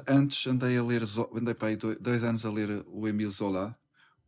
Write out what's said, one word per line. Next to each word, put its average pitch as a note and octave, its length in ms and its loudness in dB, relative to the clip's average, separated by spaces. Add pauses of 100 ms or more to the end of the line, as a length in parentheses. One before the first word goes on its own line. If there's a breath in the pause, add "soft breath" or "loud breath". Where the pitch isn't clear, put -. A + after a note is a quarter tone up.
antes C#3 380 4
andei B2+ 320 2
a A#2+ 60 2
ler A#2 200 2
Zo-, G#2+ 320 -2
andei A#2 200 -2
para A2 140 -2
aí A2 60 0
do-, A2 240 -4
dois A#2+ 240 0
anos A2+ 220 0
a G#2+ 60 -2
ler G#2 360 -2
o G#2+ 200 -4
Émile G#2 240 0
Zola, G2 440 -2 (520)